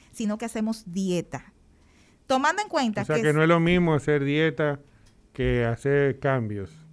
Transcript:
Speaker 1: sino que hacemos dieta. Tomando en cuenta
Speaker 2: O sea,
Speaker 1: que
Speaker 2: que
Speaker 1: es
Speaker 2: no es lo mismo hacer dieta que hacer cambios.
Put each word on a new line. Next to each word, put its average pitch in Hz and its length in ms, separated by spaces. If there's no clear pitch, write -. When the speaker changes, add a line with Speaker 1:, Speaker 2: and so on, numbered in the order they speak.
Speaker 1:
sino 214 260
que 226 80
hacemos 220 400
dieta. 175 680
Tomando 302 360
en 415 60
cuenta 233 340
Speaker 2:
O - 20
sea, 156 120
Speaker 1:
que - 60
Speaker 2:
que 151 60
Speaker 1:
es 147 60
Speaker 2:
no 156 80
es 160 60
lo 170 120
mismo 170 340
hacer 147 300
dieta 147 560
que 123 320
hacer 139 520
cambios. 107 520